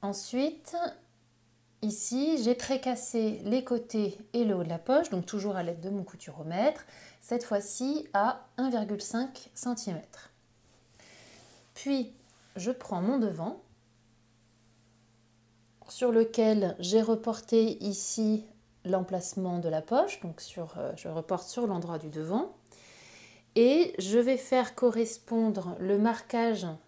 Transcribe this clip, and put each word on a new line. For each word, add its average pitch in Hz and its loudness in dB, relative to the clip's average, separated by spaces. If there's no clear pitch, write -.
Ensuite, 262 -4
ici, 254 0
j'ai 233 6
précassé 240 -2
les 247 2
côtés 226 -2
et 240 2
le 208 2
haut 180 0
de 160 -4
la 170 -2
poche, 302 2
donc 185 -2
toujours 202 -4
à 180 -2
l'aide 170 -6
de 180 -8
mon 202 -4
couturomètre, 165 -4
cette 240 -4
fois-ci 247 -2
à 208 2
un 262 0
virgule 214 -2
cinq 254 -6
centimètre. - -8
Puis, 269 0
je 196 -4
prends 214 -4
mon 247 2
devant, 190 -2
sur 247 2
lequel 220 4
j'ai 185 4
reporté 220 2
ici 214 0
l'emplacement 185 -2
de 165 -2
la 160 -2
poche, 285 0
donc 170 -10
sur, 165 -12
euh, - -6
je 165 -12
reporte 165 -4
sur 240 -2
l'endroit 170 -4
du 156 -8
devant, 160 -2
et 269 6
je 202 2
vais 247 4
faire 254 0
correspondre 220 0
le 196 2
marquage 226 0